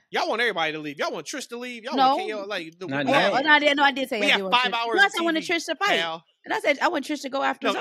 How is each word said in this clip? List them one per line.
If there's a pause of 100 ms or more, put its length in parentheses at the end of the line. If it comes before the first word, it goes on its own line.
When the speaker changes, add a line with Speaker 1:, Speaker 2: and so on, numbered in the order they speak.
Speaker 1:
Y'all
want
everybody
to
leave.
Y'all
want
Trish
to
leave.
Y'all
want
Speaker 2:
No.
Speaker 1:
K
O,
like,
the
Speaker 3:
Not
Speaker 2:
Oh,
Speaker 3:
yet.
Speaker 2:
oh,
no,
I
did,
no,
I
did
say
Speaker 1:
We
Speaker 2:
I
Speaker 1:
have
Speaker 2:
did
want
Speaker 1:
five
Speaker 2:
Trish.
Speaker 1:
hours
Speaker 2:
Plus,
Speaker 1:
of
Speaker 2:
I
wanted
Speaker 1:
T
V,
Speaker 2:
Trish
to
fight.
Speaker 1:
pal. (220)
Speaker 2:
And
I
said
I
want
Trish
to
go
after
Speaker 1:
No,
he,